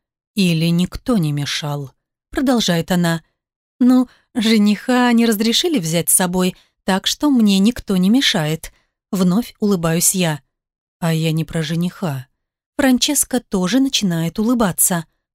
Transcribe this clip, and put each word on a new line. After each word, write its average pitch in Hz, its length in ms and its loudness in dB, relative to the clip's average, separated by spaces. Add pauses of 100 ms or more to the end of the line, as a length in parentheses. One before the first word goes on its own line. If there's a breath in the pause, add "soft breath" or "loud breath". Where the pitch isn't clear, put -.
(340)
Или 170 360 0
никто 180 480 -2
не 156 120 0
мешал", 143 640 -6 (380)
продолжает 226 600 0
она. 170 320 0 (560)
"Ну, 254 300 4 (260 soft breath)
жениха 226 760 2
не 233 140 4
разрешили 233 520 0
взять 165 300 -2
с - 60 0
собой, 185 420 0 (280 soft breath)
так 190 220 -2
что - 240 -2
мне 208 280 4
никто 202 400 0
не 185 100 2
мешает". 170 640 0 (400)
Вновь 190 480 0
улыбаюсь 170 540 0
я. 170 260 -2 (580)
"А 165 140 -2
я 160 200 -2
не 160 120 -2
про 165 180 -6
жениха". 165 640 -6 (520)
Франческа 262 600 0
тоже 185 380 -2
начинает 175 600 -2
улыбаться. 208 640 0 (300)